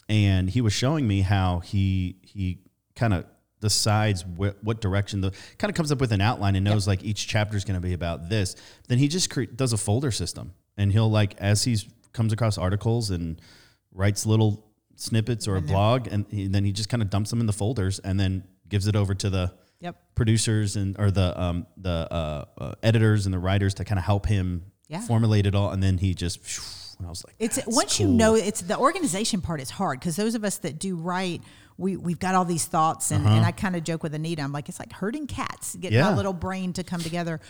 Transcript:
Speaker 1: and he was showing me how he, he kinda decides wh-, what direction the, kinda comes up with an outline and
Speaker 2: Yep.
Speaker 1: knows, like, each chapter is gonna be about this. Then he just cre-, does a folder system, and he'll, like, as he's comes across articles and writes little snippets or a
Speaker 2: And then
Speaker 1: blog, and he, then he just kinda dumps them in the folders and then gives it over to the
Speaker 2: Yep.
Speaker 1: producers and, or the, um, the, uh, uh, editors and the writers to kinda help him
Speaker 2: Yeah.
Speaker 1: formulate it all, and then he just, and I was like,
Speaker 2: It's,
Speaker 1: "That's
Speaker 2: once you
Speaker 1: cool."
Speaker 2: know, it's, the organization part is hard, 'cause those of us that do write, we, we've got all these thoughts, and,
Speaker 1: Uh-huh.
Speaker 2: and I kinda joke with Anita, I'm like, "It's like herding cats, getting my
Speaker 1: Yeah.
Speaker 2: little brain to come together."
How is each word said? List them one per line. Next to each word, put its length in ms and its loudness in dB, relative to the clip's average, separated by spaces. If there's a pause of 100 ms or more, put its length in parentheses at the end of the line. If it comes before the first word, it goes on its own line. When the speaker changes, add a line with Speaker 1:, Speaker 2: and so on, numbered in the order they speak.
Speaker 1:
and 420 4
he 100 0
was 120 2
showing 340 0
me 160 2
how 380 2
he, 640 -2
he 360 -6 (360)
kinda 320 0 (340)
decides 640 0
wh-, 400 -6
what 180 -4
direction 420 -2
the, 80 0 (260)
kinda 160 -2
comes 180 0
up 100 2
with 120 0
an 80 4
outline 360 2
and 100 2
Speaker 2:
Yep. 80 4
Speaker 1:
knows, 120 0
like, 180 0
each 220 -4
chapter 300 0
is 80 -2
gonna 160 -4
be 140 -2
about 340 -4
this. 260 0 (340)
Then 100 2
he 100 4
just 220 -2
cre-, 140 -2
does 280 -2
a 60 0
folder 320 0
system, 420 -6 (240)
and 160 2
he'll, 180 4
like, 280 2
as 260 2
he's 220 0 (260)
comes 200 0
across 260 0
articles 520 0
and 300 -4 (500)
writes 340 0
little 400 4 (300)
snippets 540 -2
or 80 0
a 20 2
Speaker 2:
And 80 -2
then 80 0
Speaker 1:
blog, 320 4
and 240 -2
he, 160 -4
then 180 2
he 60 2
just 180 -4
kinda 160 0
dumps 260 -2
them 100 0
in 60 0
the 60 2
folders 460 -2
and 220 -2
then 240 0 (240)
gives 180 0
it 80 2
over 220 0
to 140 -2
the 220 -2 (280)
Speaker 2:
Yep. 340 -14
Speaker 1:
producers 640 2
and, 200 -2
or 140 2
the, 320 2
um, 240 -2 (100)
the, 360 -4
uh, 320 -4 (120)
uh, 180 -8 (100)
editors 420 4
and 80 0
the 60 -2
writers 340 2
to 100 -8
kinda 160 -2
help 260 0
him 360 0 (240)
Speaker 2:
Yeah. 140 -8
Speaker 1:
formulate 440 4
it 120 2
all, 160 0
and 100 0
then 160 4
he 160 0
just, 240 -4 (600)
and 80 -12
I 40 -12
was 140 -12
like, 160 -20
Speaker 2:
It's, 160 -2
Speaker 1:
"That's 100 -4
Speaker 2:
once 320 0
you 80 2
Speaker 1:
cool." 80 4
Speaker 2:
know, 220 6
it's, 240 0
the 180 -2
organization 600 0
part 200 -4
is 100 -10
hard, 300 -4
'cause 140 -4
those 220 -2
of 80 -6
us 140 -4
that 200 -8
do 160 -4
write, 480 -4 (340)
we, 200 -4
we've 240 -4
got 160 0
all 80 4
these 220 -2
thoughts, 440 0
and, 160 2
Speaker 1:
Uh-huh. 100 8
Speaker 2:
and 80 6
I 80 4
kinda 280 -4
joke 240 -4
with 100 -6
Anita, 280 -4
I'm 100 -6
like, 160 -8
"It's 100 -14
like 140 -14
herding 340 -6
cats, 480 -8
getting 260 0
my 100 4
Speaker 1:
Yeah. 60 2
Speaker 2:
little 160 0
brain 420 -6
to 100 -6
come 160 -6
together." 500 -4